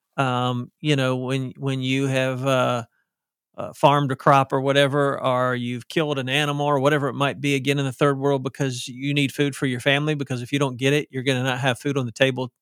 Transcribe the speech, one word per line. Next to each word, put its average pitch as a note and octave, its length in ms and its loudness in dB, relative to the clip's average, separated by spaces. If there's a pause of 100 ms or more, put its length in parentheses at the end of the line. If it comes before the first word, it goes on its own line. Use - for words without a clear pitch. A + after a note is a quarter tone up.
(160)
Um, B2 540 -2 (100)
you D3+ 140 0
know, C3 220 0
when, B2+ 420 -4
when C3+ 220 -4
you C3 260 0
have, C3 400 -2
uh, B2+ 380 0 (720)
uh, F#2+ 180 -8
farmed C#3+ 360 4
a C3 60 -4
crop C#3 360 4
or C3+ 80 0
whatever, C#3 640 2
or B2+ 320 0
you've A#2+ 340 -6
killed D3 300 0
an B2+ 120 -4
animal C#3+ 340 0
or D3 160 2
whatever C#3+ 280 2
it A#2+ 60 -4
might C3 260 -2
be, C#3+ 160 0
again, C#3 220 0
in C#3 60 0
the C3 80 -2
third C#3+ 260 2
world, C#3 240 0
because C3 460 -4
you C3+ 240 -6
need C#3+ 200 2
food C#3+ 220 -2
for D3 120 -4
your B2 140 -2
family, D3 340 2
because C3 260 -6
if A#2+ 120 -10
you C#3+ 60 0
don't C3 200 -2
get C3+ 160 2
it, D3 160 0
you're B2+ 140 -6
gonna B2+ 180 0
not C3 160 -2
have B2 200 0
food C#3 200 -2
on B2+ 80 -2
the A2+ 60 -8
table, B2+ 500 0